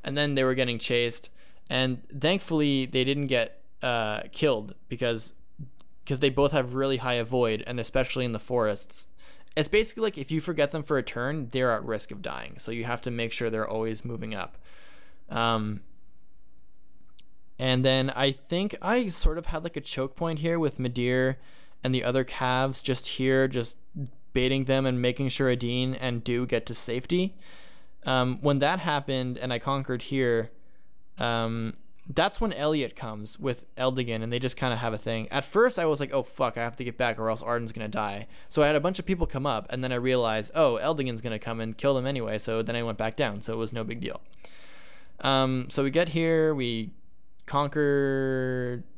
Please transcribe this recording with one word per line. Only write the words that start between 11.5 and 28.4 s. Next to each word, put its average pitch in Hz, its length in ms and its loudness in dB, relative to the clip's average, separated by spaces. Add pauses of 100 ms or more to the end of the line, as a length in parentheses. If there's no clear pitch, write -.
they're 127 200 4
at 110 120 2
risk 113 280 -4
of - 100 -10
dying. - 360 -8
So - 140 -6
you 117 140 -4
have 120 160 -2
to 123 100 -4
make 117 220 -2
sure 117 160 0
they're 110 180 0
always 110 380 -2
moving 113 280 -6
up. 95 240 -6 (720)
Um, 110 520 0 (1800)
and 127 260 4
then 131 260 6
I 135 200 2
think 180 500 -2
I 220 280 2
sort 160 280 4
of 165 100 -4
had, 160 160 -2
like, 170 140 -4
a 139 40 -4
choke - 340 -4
point 165 240 0
here 170 180 2
with 151 220 2
Midir 127 560 2 (480)
and 131 100 4
the 127 100 2
other 127 200 2
calves 131 580 0
just - 260 0
here, 131 400 4
just 123 300 -2 (560)
baiting 131 320 4
them 135 200 4
and 127 160 2
making 127 280 2
sure 135 200 4
Adine 123 460 2
and 123 280 -2
Du 123 220 2
get 120 220 2
to 120 60 -4
safety. 175 640 0 (680)
Um, 127 380 2